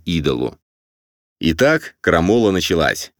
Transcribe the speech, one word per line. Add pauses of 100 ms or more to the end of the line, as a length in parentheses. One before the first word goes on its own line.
идолу. (840)
Итак,
крамола
началась.